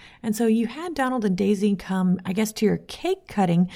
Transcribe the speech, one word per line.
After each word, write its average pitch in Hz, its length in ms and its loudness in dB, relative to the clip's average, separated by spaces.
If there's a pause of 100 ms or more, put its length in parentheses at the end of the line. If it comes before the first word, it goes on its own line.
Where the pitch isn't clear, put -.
(220)
And 214 120 -2
so 233 120 0
you 226 200 2
had 311 280 -10
Donald 254 320 -2
and 185 100 2
Daisy 202 400 2
come, 185 480 0
I 190 80 -6
guess, 214 200 -2
to - 120 -2
your 202 140 2
cake - 500 -6
cutting. 180 480 2